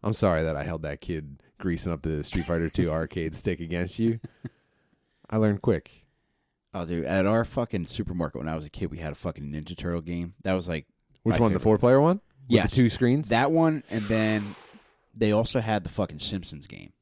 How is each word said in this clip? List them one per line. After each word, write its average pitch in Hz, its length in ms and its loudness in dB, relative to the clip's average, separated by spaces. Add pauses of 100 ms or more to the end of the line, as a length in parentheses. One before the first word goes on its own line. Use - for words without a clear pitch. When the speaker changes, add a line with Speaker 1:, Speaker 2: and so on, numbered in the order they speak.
Speaker 1:
I'm 107 100 0
sorry 85 300 4
that 80 120 0
I 71 80 -4
held 80 200 -6
that 73 180 -6
kid 73 400 -8 (160)
greasing 87 340 -2
up 78 120 -4
the 78 200 -2
Street 85 220 -4
Fighter 82 240 0
two 85 220 0
Speaker 2:
<laughs> - 0 -
Speaker 1:
arcade 80 440 -4
stick 87 240 -4
against 87 400 -4
you. 113 200 0 (1080)
I 110 80 -2
learned 107 240 4
quick. 92 300 0 (800)
Speaker 2:
Oh, 90 120 -6
dude, 82 200 -2
at 92 200 2
our 113 200 4
fucking 110 400 -4
supermarket 87 540 -4
when 76 100 -6
I 78 60 -2
was 78 100 -6
a 73 40 -14
kid, - 220 -6
we 78 60 -10
had 78 160 -8
a - 20 -10
fucking 76 300 -8
Ninja 76 320 -8
Turtle 85 240 -4
game. 85 320 -6 (100)
That 95 100 0
was, 90 140 -2
like, 80 180 -4 (380)
Speaker 1:
Which 113 120 2
Speaker 2:
my 120 60 4
Speaker 1:
one? 107 120 4
The 95 60 0
Speaker 2:
favorite. - 40 -8
Speaker 1:
four-player 120 380 6
one? 170 160 4
With - 60 -12 (260)
Speaker 2:
Yes. 110 220 4
Speaker 1:
the - 40 -2
two 120 140 6
screens? 123 400 2
Speaker 2:
That 123 220 4
one, 160 380 2
and 110 140 -2
then 107 400 2 (720)
they 110 160 2
also 117 300 2
had 110 220 0
the 78 60 -8
fucking 78 300 -4
Simpsons 82 480 -8
game. 50 240 -16 (100)